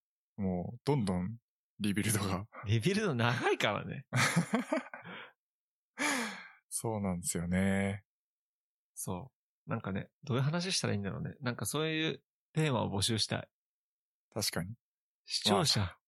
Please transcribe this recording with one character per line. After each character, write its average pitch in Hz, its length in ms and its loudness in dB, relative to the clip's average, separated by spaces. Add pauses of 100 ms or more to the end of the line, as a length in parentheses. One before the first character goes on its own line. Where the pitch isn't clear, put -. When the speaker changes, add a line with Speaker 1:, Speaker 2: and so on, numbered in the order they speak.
(360)
Speaker 1:
も 92 380 0
う 120 100 -16
ど 143 120 2
ん 113 80 2
ど 95 100 2
ん 92 220 -2 (440)
リ 101 140 0
ビ 101 80 2
ル 101 100 0
ド 101 80 2
が。 98 260 -2 (200)
Speaker 2:
リ 113 140 4
ビ 180 140 2
ル 214 80 2
ド 175 120 2
長 123 360 2
い 392 80 2
か 110 140 2
ら 101 120 -2
ね。 - 260 -8
Speaker 1:
<laughs> - 800 2 (1800)
そ 110 280 -2
う - 20 0
な 95 140 2
ん 87 60 -4
で 92 60 -6
す - 100 -2
よ 85 100 0
ね。 98 560 2 (920)
Speaker 2:
そ 92 360 -6 (360)
う。 - 40 -8
な 113 60 0
ん 113 40 -2
か 98 120 -4
ね、 - 160 -4 (160)
ど 113 100 -2
う 123 40 2
い - 20 2
う - 20 2
話 175 300 0
し - 80 0
た 117 80 0
ら 107 40 0
い 104 40 0
い - 20 -2
ん 101 40 -4
だ 98 80 -4
ろ - 100 -6
う - 20 -6
ね。 - 180 -8
な 123 120 -2
ん 117 40 -4
か 107 100 -4
そ 151 180 0
う 160 40 0
い 156 200 0
う - 140 -6 (300)
テ 156 140 2
ー 143 60 2
マ 104 120 2
を 95 60 -2
募 101 100 0
集 110 180 2
し - 80 2
た - 100 0
い。 - 120 -6 (840)
Speaker 1:
確 107 160 0
か 87 140 -2
に。 107 100 -8 (500)
Speaker 2:
視 - 180 -4
聴 202 220 4
者。 127 160 4
Speaker 1:
ま 98 60 2
あ、 - 220 -10